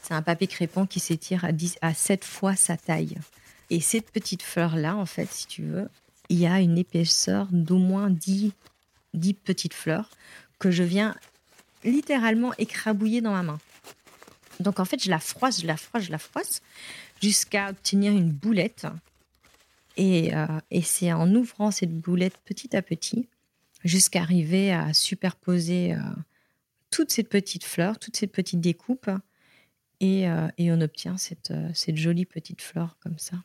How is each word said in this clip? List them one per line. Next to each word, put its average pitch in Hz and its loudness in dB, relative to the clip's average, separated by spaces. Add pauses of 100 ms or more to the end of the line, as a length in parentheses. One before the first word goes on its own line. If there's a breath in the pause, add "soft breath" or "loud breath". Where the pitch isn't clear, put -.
C'est - -8
un 156 -2
papier 170 0
crépon 185 -2
qui 185 -4
s'étire 175 -2
à 165 0
dix, 170 -4
à 165 0
sept - 0
fois 190 -2
sa - 2
taille. 156 -4 (520 loud breath)
Et 170 2
cette 220 -2
petite - -4
fleur-là, 165 0
en 202 -2
fait, - -6
si - -12
tu 165 -12
veux, 156 -6 (400)
il 180 4
y 170 4
a 180 4
une 170 6
épaisseur 180 0
d'au 175 2
moins 190 2
dix, 190 0 (640)
dix 180 2
petites - -4
fleurs 165 -4 (480 loud breath)
que 190 4
je 175 4
viens 196 2 (680)
littéralement 247 2
écrabouiller 220 0
dans 220 0
ma 185 0
main. 156 -4 (1000)
Donc, 196 0
en 185 2
fait, 269 -4
je 190 -2
la 165 4
froisse, - -2
je 165 -6
la 156 0
froisse, - -6
je 165 -8
la 156 -6
froisse - -8 (600 loud breath)
jusqu'à 202 0
obtenir 196 2
une 175 4
boulette. 185 0 (1120)
Et, 165 4
euh, 156 0 (240)
et 175 0
c'est 175 0
en 170 4
ouvrant 214 2
cette 165 -2
boulette 180 0
petit - -8
à 190 2
petit - -4 (560)
jusqu'à 180 4
arriver 180 2
à 156 0
superposer, 175 0
euh, - -2 (920)
toutes 311 0
ces 220 0
petites 196 0
fleurs, 190 -2
toutes - -10
ces 202 -2
petites 180 -2
découpes. 180 -2 (880 soft breath)
Et, 190 2
euh, 160 0 (120)
et 170 4
on 165 4
obtient 170 -4
cette, - -8
euh, 160 -4
cette 156 -2
jolie 170 0
petite - -14
fleur 170 -8
comme 165 -8
ça. - -10